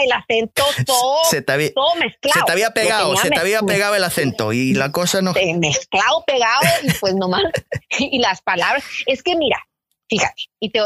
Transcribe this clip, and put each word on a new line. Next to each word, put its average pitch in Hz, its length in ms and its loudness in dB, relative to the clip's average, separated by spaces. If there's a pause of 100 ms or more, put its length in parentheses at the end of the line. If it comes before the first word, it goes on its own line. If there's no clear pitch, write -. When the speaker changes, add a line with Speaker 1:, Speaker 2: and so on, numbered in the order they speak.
Speaker 1:
el 254 80 2
acento 226 520 -2 (120)
Speaker 2:
<laughs> - 100 -2
Speaker 1:
todo, 262 300 2 (140)
Speaker 2:
Se 151 100 0
te - 100 -2
había, 143 220 0
Speaker 1:
todo 294 220 2
mezclado. 294 460 0
Speaker 2:
se 262 40 2
te 170 80 2
había 202 160 2
Speaker 1:
Lo 220 60 -8
Speaker 2:
pegado, 214 340 2
Speaker 1:
tenía - 140 2
Speaker 2:
se 180 80 0
te 151 100 2
había 190 220 2
Speaker 1:
mezclado. 202 60 0
Speaker 2:
pegado 202 260 2
el 190 100 2
acento 123 480 -2
y 131 220 0
la 135 180 0
cosa 180 300 0
no. 185 100 0
Speaker 1:
Se 185 220 0
mezclado, 196 720 0
pegado 247 340 0 (220)
y, 269 80 -2 (100)
pues, 190 140 0
nomás, 190 280 0
<laughs> - 560 -6
y 269 200 -2
las 208 240 -2
palabras. 196 420 0 (220)
Es 262 160 -2
que 359 120 0
mira, 302 320 -2 (400)
fíjate, 180 280 -2 (260)
y 214 100 -6
te, 220 160 0